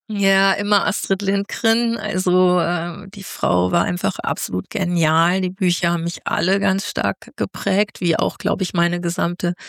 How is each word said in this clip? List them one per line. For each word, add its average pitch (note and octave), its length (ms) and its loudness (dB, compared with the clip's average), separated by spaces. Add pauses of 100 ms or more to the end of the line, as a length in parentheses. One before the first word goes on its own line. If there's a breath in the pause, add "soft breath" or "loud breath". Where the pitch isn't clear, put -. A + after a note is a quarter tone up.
(120)
Ja, G3 420 2
immer G#3 340 0
Astrid - 340 -2
Lindgren. A3+ 760 0
Also, F#3 640 2
äh, E3+ 500 -4
die G3 140 -12
Frau - 480 0
war F3 120 2
einfach F3+ 340 -2
absolut - 540 -4
genial. E3+ 720 2
Die F#3 100 0
Bücher F3+ 400 0
haben E3+ 120 0
mich - 220 -6
alle F#3 340 0
ganz G3 300 0
stark - 460 -2
geprägt, - 640 -2
wie E3+ 160 2
auch, - 220 -2
glaub F#3+ 220 0
ich, F#3 120 -2
meine E3+ 280 0
gesamte F3 520 -2 (160 loud breath)